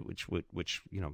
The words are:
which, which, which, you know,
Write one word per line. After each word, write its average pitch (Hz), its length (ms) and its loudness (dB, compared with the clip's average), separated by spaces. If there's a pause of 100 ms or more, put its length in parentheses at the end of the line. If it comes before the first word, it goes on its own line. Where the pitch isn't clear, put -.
which, - 240 -4
which, 87 240 4
which, - 380 0
you 95 100 0
know, 78 140 0